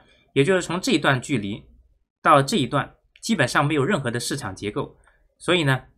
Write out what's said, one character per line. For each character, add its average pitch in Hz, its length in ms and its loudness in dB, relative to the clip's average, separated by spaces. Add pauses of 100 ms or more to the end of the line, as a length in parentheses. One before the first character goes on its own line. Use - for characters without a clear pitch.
(320)
也 135 100 2
就 170 140 4
是 180 60 2
从 165 180 -4
这 226 140 -2
一 170 40 4
段 139 220 0
距 131 180 -4
离 101 280 -6 (560)
到 147 220 6
这 208 140 -2
一 127 100 0
段， 127 280 -4 (260)
基 - 120 0
本 175 140 2
上 151 180 2
没 151 80 0
有 143 100 2
任 170 160 0
何 123 120 -4
的 120 80 -4
市 147 180 -6
场 101 180 -8
结 98 140 -8
构。 - 260 -8 (460)
所 175 140 0
以 175 80 2
呢， 135 200 0 (140)